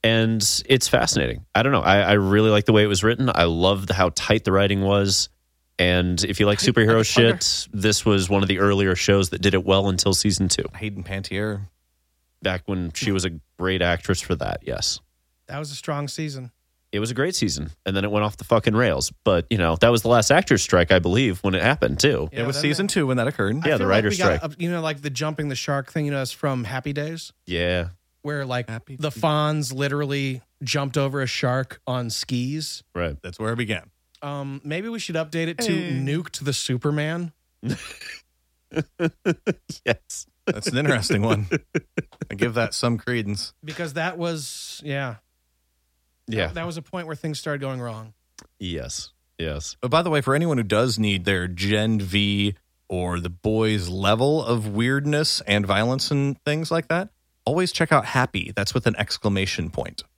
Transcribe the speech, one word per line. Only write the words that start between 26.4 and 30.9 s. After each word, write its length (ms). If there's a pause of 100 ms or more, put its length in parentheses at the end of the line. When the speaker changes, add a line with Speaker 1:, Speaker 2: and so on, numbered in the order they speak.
Speaker 3:
Happy 280
Days. 380 (160)
Speaker 1:
Yeah. 400 (340)
Speaker 3:
Where, 240
like, 240
Speaker 2:
Happy 280
Speaker 3:
the 120
Speaker 2:
Days. 140
Speaker 3:
Fonz 500
literally 680 (220)
jumped 340